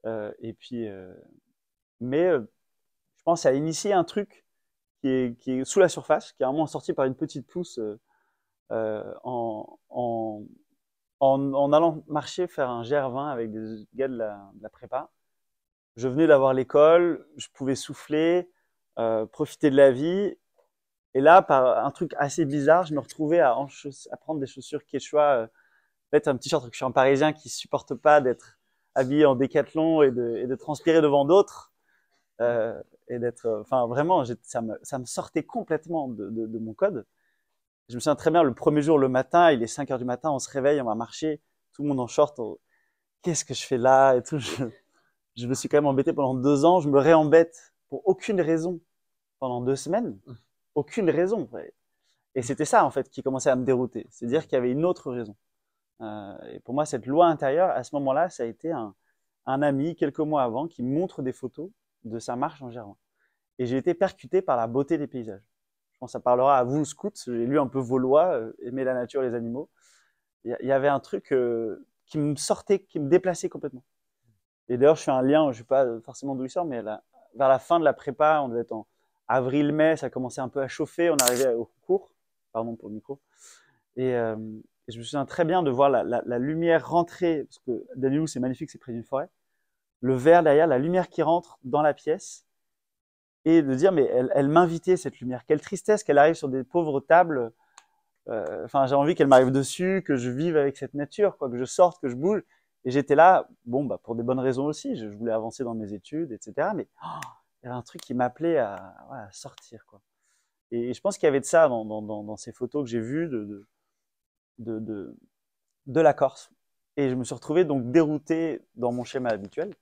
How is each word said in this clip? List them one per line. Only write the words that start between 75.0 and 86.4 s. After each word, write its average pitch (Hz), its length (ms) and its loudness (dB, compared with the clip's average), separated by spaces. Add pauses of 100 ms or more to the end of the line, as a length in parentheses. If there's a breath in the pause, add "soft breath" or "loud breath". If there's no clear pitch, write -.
fais 156 80 -2
un 131 100 0
lien, 143 300 2
je 113 80 -10
ne - 20 -20
sais 110 60 -20
pas 135 180 2 (140)
forcément 135 340 -10
d'où 131 120 -6
il 127 40 -8
sort, 175 160 -6
mais 123 160 -8
la, 104 220 -10 (320)
vers 131 140 2
la 135 100 6
fin 170 200 0
de 156 60 0
la 135 80 6
prépa, 151 500 0
on 127 60 -6
devait 117 120 -4
être 117 100 -8
en 110 160 -10 (400)
avril-mai, 147 720 2
ça 131 120 -8
commençait 127 320 -8
un 123 80 -6
peu 139 120 -4
à 131 60 -4
chauffer, 165 440 -2
on 151 60 2
arrivait 123 360 4
au 113 160 -4 (160)
cours, 190 260 -2 (400)
pardon 113 240 -6
pour 110 140 -16
le 104 60 -12
micro, 139 240 -14 (760 soft breath)
et, 127 200 -2
euh, 113 200 -2 (520)
et 120 40 -14
je 110 60 -14
me 117 60 -14
souviens 139 220 -6
très - 200 -2
bien 175 160 0
de 147 80 0
voir 139 220 4
la, 117 120 0
la, 113 220 -2
la 120 140 -4
lumière 160 500 0